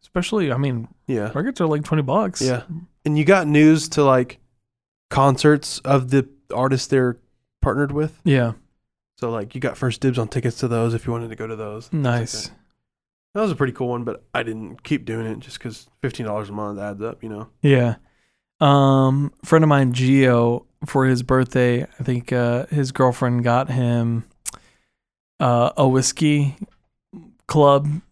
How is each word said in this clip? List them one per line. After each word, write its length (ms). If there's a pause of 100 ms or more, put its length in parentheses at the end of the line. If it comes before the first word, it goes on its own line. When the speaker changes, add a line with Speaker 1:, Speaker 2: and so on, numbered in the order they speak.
Speaker 1:
Especially, 500
I 60
mean, 300 (180)
Speaker 2:
Yeah. 300
Speaker 1:
records 260
are, 60
like, 160
twenty 180
bucks. 400
Speaker 2:
Yeah. 220 (420)
And 140
you 40
got 220
news 440
to, 140
like, 360 (720)
concerts 720
of 240
the 180 (240)
artists 360
they're 300 (440)
partnered 300
with. 320
Speaker 1:
Yeah. 300 (640)
Speaker 2:
So, 120
like, 240
you 80
got 160
first 240
dibs 160
on 100
tickets 320
to 80
those 280
if 100
you 80
wanted 160
to 60
go 100
to 100
those. 340
Things 140
like 180
Speaker 1:
Nice. 260
Speaker 2:
that. 40 (840)
That 60
was 100
a 40
pretty 180
cool 160
one, 160
but 180 (100)
I 80
didn't 400
keep 240
doing 220
it 120
just 200
'cause 280 (140)
fifteen 240
dollars 240
a 40
month 260
adds 240
up, 180
you 80
know? 200 (120)
Speaker 1:
Yeah. 360 (600)
Um, 720 (140)
friend 180
of 60
mine, 240
Gio, 720 (200)
for 200
his 180
birthday, 600
I 200
think, 300
uh, 340
his 240
girlfriend 520
got 260
him, 560 (1120)
uh, 380
a 100
whiskey 680 (920)
club 400 (240)